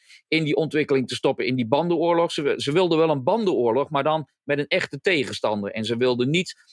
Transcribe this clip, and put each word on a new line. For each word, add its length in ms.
in 160
die 120
ontwikkeling 520
te 80
stoppen, 300
in 100
die 120
bandenoorlog. 640
Ze, 260
ze 140
wilden 260
wel 120
een 140
bandenoorlog, 680
maar 140
dan 240
met 160
een 80
echte 340
tegenstander. 720
En 140
ze 120
wilden 320
niet 260